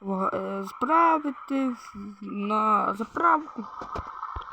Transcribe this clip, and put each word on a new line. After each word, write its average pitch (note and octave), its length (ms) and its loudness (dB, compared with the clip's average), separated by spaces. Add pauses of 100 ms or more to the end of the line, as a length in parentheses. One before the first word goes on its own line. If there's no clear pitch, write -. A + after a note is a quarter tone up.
в-, F#3+ 340 0
е, G3 320 -4
справити D4 1000 2
в-, G#3 540 -10
на G3+ 720 2
заправку. D#4 680 0 (880)